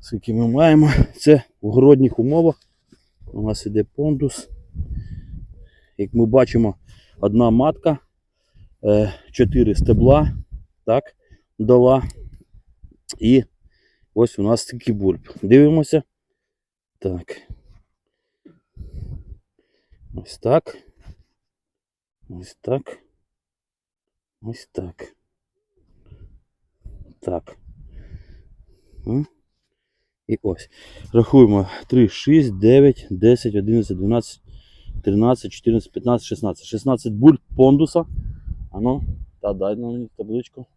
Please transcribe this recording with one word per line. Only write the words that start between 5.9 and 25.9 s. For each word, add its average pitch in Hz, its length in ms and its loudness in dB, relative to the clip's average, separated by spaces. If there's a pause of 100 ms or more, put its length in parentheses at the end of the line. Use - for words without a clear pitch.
Як 101 160 -8
ми 117 120 2
бачимо, 117 500 0 (420)
одна 113 320 0
матка, 143 480 -2 (880)
е, 104 300 0 (180)
чотири 117 440 0
стебла, 127 580 2 (520)
так, 120 180 0 (560)
дала. 123 440 4 (1160)
І 120 240 4 (680)
ось 117 260 -2
у 101 40 -2
нас 113 220 -2
такий 120 280 -8
бульб. 95 480 -4
Дивимося. 147 640 4 (960)
Так. 90 420 -10 (2750)
Ось - 220 -16
так. - 400 -4 (1500)
Ось 90 320 -20
так. - 380 -8 (1400)
Ось 113 300 -16
так. - 440 -14 (2000)